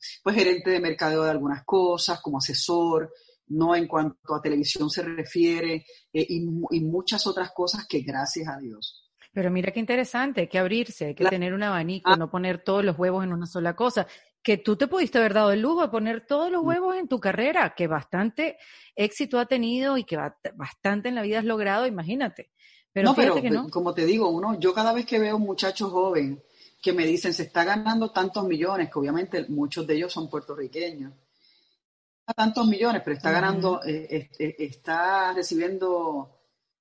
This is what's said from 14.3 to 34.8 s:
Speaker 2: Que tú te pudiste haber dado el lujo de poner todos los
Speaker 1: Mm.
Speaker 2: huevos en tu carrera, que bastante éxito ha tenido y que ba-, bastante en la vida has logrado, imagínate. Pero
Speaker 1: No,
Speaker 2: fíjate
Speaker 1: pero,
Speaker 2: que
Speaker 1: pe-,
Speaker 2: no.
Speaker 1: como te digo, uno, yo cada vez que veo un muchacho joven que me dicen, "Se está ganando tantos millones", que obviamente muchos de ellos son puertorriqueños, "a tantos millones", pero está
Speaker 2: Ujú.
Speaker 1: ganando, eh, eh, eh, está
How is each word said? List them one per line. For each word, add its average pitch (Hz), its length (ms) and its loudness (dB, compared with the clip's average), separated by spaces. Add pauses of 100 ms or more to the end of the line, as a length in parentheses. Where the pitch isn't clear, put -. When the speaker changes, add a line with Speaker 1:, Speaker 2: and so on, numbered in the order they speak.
Speaker 2:
Que 214 140 4
tú 208 200 0
te 277 120 2
pudiste 311 300 2
haber 220 160 4
dado 214 180 6
el 208 80 2
lujo 330 220 2
de 285 60 2
poner 226 380 -2
todos 311 240 0
los 349 120 0
Speaker 1:
Mm. 311 60 0
Speaker 2:
huevos 370 280 0
en 359 120 -4
tu 247 120 0
carrera, 220 560 2
que 175 100 0
bastante 196 720 -2 (400)
éxito 226 420 0
ha 233 80 0
tenido 254 520 0
y 226 60 -2
que 165 120 -4
ba-, 147 200 -4 (180)
bastante 196 540 -4
en 247 60 -2
la 226 80 -2
vida 214 180 0
has 214 40 -2
logrado, 214 420 2
imagínate. 214 640 -4 (420)
Pero 202 180 6
Speaker 1:
No, - 20 6
Speaker 2:
fíjate 330 300 4
Speaker 1:
pero, - 0 -
Speaker 2:
que 247 80 0
Speaker 1:
pe-, - 0 -
Speaker 2:
no. 151 200 0
Speaker 1:
como 175 240 0
te 165 120 2
digo, 208 220 4
uno, 185 300 0
yo 180 160 4
cada 220 180 4
vez 240 140 0
que 233 120 0
veo 214 180 2
un 214 60 0
muchacho 190 480 -2
joven 170 520 0 (400)
que 185 100 2
me 170 140 2
dicen, 170 280 0
"Se 170 100 -6
está 175 200 0
ganando 214 480 0
tantos 190 340 -2
millones", 175 440 0
que 156 80 -6
obviamente 160 500 -2
muchos 147 380 -4
de 151 100 2
ellos 175 160 -2
son 160 180 -8
puertorriqueños, 147 840 -8 (1120)
"a 226 80 -6
tantos 220 320 2
millones", 220 380 2
pero 143 120 -2
está 160 140 0
Speaker 2:
Ujú. - 20 4
Speaker 1:
ganando, 180 520 2
eh, 156 260 -4
eh, 156 280 -6
eh, 156 200 -2
está 175 760 0